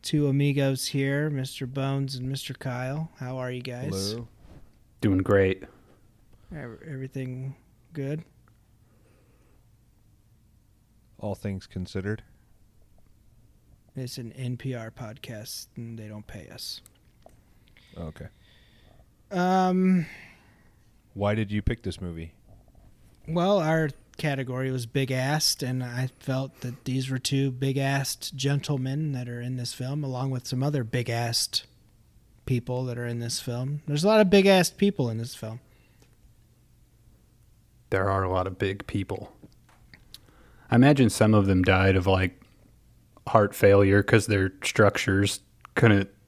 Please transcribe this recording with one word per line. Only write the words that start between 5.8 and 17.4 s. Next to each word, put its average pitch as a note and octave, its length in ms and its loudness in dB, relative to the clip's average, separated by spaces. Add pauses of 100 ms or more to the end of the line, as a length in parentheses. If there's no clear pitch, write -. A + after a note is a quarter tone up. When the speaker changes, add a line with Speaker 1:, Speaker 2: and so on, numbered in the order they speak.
Speaker 1:
Ev-, B2 240 -14 (100)
everything C3 680 -10 (340)
good? D3 320 -6 (3000)
Speaker 2:
All G2+ 160 -6
things G2 320 -8
considered. F#2+ 560 -8 (1700)
Speaker 1:
It's B2+ 200 -10
an A#2 140 -12
N B2 240 -6
P C3 200 -8
R A2+ 160 -12
podcast, A2+ 840 -14
and A#2 240 -12
they G#2+ 80 -14
don't G#2+ 180 -14
pay F2+ 280 -16
us. - 260 -14 (1160)